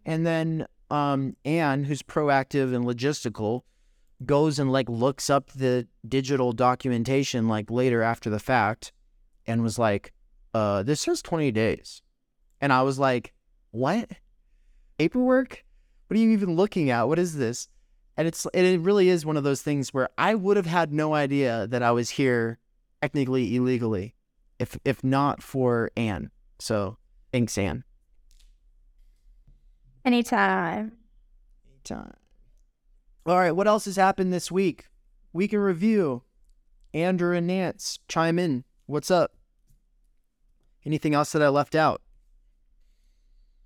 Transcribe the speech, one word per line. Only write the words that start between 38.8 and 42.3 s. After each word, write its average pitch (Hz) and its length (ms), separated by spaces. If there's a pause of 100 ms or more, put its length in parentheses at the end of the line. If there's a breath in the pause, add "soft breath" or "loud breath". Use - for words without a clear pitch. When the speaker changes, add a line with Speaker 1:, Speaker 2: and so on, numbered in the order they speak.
Speaker 1:
What's 143 240
up? 175 220 (1500)
Anything 151 300
else 147 180
that 156 80
I 147 80
left 143 260
out? 156 280 (1600)